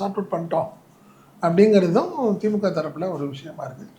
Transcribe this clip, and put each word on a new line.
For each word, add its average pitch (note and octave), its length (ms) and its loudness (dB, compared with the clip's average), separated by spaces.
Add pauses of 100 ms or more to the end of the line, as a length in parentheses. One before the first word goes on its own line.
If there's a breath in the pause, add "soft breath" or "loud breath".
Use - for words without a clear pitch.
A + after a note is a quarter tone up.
சார்ட் G3 180 -4
அவுட் F#3+ 140 -4
பண்ணிட்டோம் E3 360 -2 (720 soft breath)
அப்படிங்கிறதும் G3 680 4 (300)
தி G#3+ 120 0
மு G#3 100 0
க F#3 140 0
தரப்புல D#3 380 -6
ஒரு C#3+ 180 -6
விஷயமா D3+ 340 -14
இருக்கு. - 200 -18 (100)